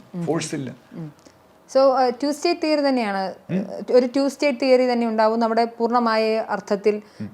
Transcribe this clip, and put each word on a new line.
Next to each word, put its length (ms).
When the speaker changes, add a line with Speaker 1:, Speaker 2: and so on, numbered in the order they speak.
Speaker 1:
ഉം. 120
Speaker 2:
ഫോഴ്സ് 280
ഇല്ല. 160
Speaker 1:
ഉം. 200
So, 20
ആ, 300
ടു 220
സ്റ്റേറ്റ് 300
തിയറി 200
തന്നെയാണ്, 540
Speaker 2:
ഉം. 160
Speaker 1:
ഒരു 120
ടു 120
സ്റ്റേറ്റ് 340
തിയറി 300
തന്നെ 140
ഉണ്ടാവും. 340
നമ്മുടെ 240
പൂർണ്ണമായ 840
അർത്ഥത്തിൽ, 520
Speaker 2:
ഉം. 140